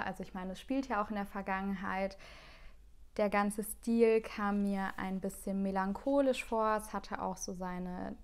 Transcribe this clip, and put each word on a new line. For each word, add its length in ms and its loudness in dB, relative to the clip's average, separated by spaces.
Also 160 -4
ich 140 -10
meine, 160 -6
es 80 -8
spielt 300 0
ja 140 2
auch 60 -6
in 60 -4
der 100 -2
Vergangenheit. 960 -2
Der 120 6
ganze 340 2
Stil 560 6
kam 440 0
mir 340 2
ein 240 -2
bisschen 420 -2
melancholisch 800 2
vor. 320 2
Es 160 -4
hatte 300 -4
auch 160 -2
so 160 -6
seine 600 -6